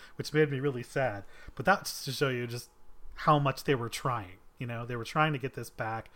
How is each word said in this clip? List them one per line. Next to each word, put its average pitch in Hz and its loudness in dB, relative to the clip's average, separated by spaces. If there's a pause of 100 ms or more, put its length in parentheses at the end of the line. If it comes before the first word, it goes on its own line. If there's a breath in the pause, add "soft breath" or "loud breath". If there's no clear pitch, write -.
(180 loud breath)
which - -6
made 151 6
me 135 -2
really 127 -2
sad. 113 0 (320 loud breath)
But 127 -4
that's - 2
to 139 -4
show 135 2
you 123 -2
just 120 -8 (460)
how 151 6
much 135 2
they 147 4
were 117 0
trying. 107 -4 (220)
You 127 -6
know, 117 -6
they 123 -4
were 117 -4
trying 156 4
to 135 -2
get 131 -4
this 120 -8
back. 113 -4